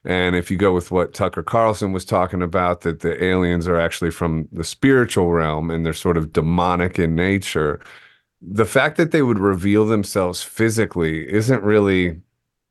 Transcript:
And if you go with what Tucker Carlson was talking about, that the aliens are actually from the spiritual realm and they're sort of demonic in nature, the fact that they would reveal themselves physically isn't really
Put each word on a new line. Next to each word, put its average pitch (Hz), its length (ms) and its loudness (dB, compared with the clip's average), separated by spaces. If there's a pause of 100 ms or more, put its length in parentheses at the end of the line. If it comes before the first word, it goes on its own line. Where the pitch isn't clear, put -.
And 90 300 0
if 87 160 -2
you 95 60 -2
go 92 180 4
with 87 160 -4
what 90 240 -2
Tucker 92 260 -4
Carlson 110 500 0
was 92 140 -6
talking 92 380 0
about, 90 380 -2
that 82 180 -4
the 85 240 -4
aliens 87 440 0
are 87 120 2
actually 82 320 -2
from 80 400 -4
the 82 120 -8
spiritual 120 680 2
realm 80 400 0
and 82 120 -4
they're 80 100 -2
sort 85 240 0
of 78 140 -4
demonic 87 680 0
in 82 160 0
nature, 85 680 -2 (580)
the 101 260 -2
fact 139 320 0
that 165 120 2
they 160 140 2
would 117 160 2
reveal 101 480 2
themselves 98 560 -2
physically 90 880 -2
isn't 110 300 2
really 95 580 2 (500)